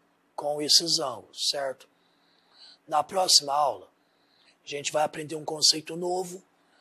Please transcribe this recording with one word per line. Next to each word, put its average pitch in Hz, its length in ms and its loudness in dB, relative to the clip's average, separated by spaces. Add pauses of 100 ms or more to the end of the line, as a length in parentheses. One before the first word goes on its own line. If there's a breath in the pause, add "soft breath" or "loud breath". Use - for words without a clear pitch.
(360)
com 147 260 -4
esses 160 380 2
ângulos, 120 500 -6
certo? 139 380 -6 (1000 soft breath)
Na 151 160 2
próxima 180 500 4
aula, 131 340 0 (760 soft breath)
a - 20 -18
gente 143 240 -6
vai 151 120 2
aprender 151 320 -4
um 151 100 -10
conceito 156 500 0
novo 180 480 -4 (380 soft breath)